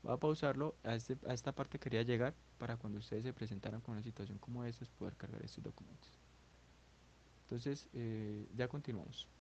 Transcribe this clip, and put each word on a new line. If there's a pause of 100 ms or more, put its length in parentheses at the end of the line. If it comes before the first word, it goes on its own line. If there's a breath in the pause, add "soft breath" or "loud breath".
Voy
a
pausarlo,
a
este, (120)
a
esta
parte
quería
llegar (240)
para
cuando
ustedes
se
presentaran
con
una
situación
como
esta, (140)
poder
cargar
estos
documentos. (1200)
Entonces,
eh,
ya
continuamos. (260)